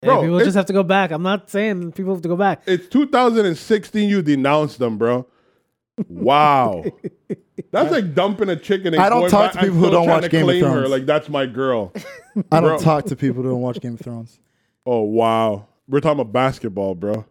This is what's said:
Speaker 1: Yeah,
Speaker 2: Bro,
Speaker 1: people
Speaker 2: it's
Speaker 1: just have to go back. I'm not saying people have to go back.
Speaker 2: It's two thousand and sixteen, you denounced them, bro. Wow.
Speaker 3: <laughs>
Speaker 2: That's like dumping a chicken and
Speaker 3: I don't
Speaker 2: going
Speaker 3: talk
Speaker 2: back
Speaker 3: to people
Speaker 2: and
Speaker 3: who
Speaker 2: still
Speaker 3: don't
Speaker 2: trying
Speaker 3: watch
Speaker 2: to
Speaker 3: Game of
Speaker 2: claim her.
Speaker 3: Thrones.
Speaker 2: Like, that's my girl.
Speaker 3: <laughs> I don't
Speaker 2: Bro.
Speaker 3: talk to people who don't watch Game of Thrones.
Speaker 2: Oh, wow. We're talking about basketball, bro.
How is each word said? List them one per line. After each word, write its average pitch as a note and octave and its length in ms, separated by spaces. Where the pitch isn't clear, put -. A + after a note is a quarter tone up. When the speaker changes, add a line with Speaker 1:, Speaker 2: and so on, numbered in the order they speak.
Speaker 1:
Yeah, - 60
Speaker 2:
Bro, B3 120
Speaker 1:
people E3+ 160
Speaker 2:
it's A3+ 80
Speaker 1:
just F#3 100
have G3 120
to G3 60
go G3 100
back. F#3+ 260
I'm D#3+ 140
not F#3+ 260
saying G3 440
people F#3+ 200
have F3+ 80
to E3 80
go F3 60
back. F#3+ 320
Speaker 2:
It's F3+ 200
two C#4 200
thousand A#3 400
and E3 100
sixteen, - 520
you G3+ 120
denounced C#3+ 560
them, A#2 220
bro. B2 260
Wow. B2 760
Speaker 3:
<laughs> - 440
Speaker 2:
That's D4+ 200
like G3+ 220
dumping F#3+ 360
a F3 60
chicken F#3+ 380
and E3+ 80
Speaker 3:
I G3 80
don't - 120
Speaker 2:
going F3+ 100
Speaker 3:
talk G3+ 220
Speaker 2:
back - 0
Speaker 3:
to F3 140
people F#3+ 60
Speaker 2:
and E3 60
Speaker 3:
who F3+ 80
Speaker 2:
still F#3 40
Speaker 3:
don't F3 140
Speaker 2:
trying E3+ 120
Speaker 3:
watch D#3+ 80
Speaker 2:
to E3+ 40
Speaker 3:
Game D#3+ 140
of - 60
Speaker 2:
claim F3+ 140
her. C#3 100
Speaker 3:
Thrones. C3+ 180
Speaker 2:
Like, C3+ 160
that's D3+ 220
my C#3 180
girl. A#2+ 460
Speaker 3:
<laughs> - 580
I D#3+ 100
don't E3+ 80
Speaker 2:
Bro. D#3 80
Speaker 3:
talk D3+ 280
to C#3 100
people B2+ 260
who B2+ 80
don't B2 120
watch B2 200
Game A#2+ 140
of A2+ 40
Thrones. A#2 400
Speaker 2:
Oh, A#2+ 160
wow. A2 640
We're C3+ 100
talking D3 220
about A2 100
basketball, G#2+ 640
bro. G#2 380